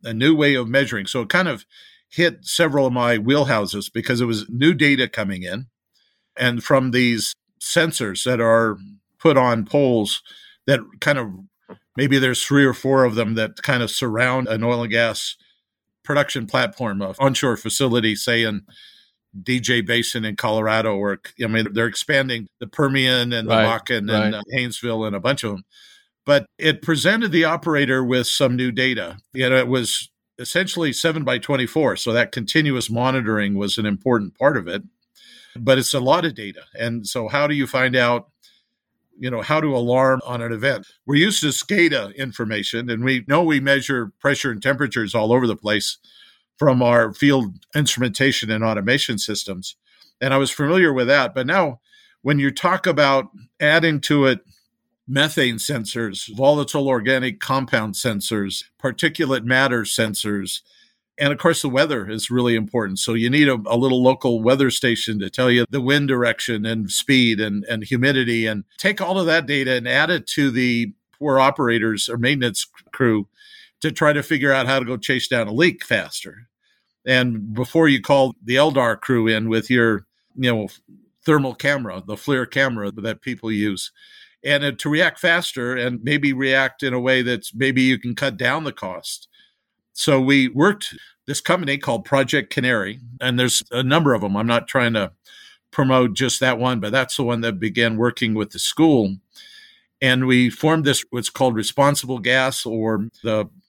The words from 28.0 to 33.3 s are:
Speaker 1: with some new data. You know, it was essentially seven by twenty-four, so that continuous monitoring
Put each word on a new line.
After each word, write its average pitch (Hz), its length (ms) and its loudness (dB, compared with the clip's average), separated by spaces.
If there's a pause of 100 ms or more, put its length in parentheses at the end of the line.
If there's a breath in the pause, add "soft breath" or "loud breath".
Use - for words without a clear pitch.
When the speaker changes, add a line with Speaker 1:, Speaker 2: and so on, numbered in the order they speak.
Speaker 1:
with 123 240 0
some 127 280 0
new 127 160 -2
data. 110 460 -2 (160)
You 127 160 0
know, 131 80 4
it 127 100 2
was 123 420 -2 (300)
essentially 170 520 -2
seven 156 320 -2
by 127 140 0
twenty-four, 127 600 0
so - 140 -4
that 117 200 0
continuous 131 580 0
monitoring 113 680 0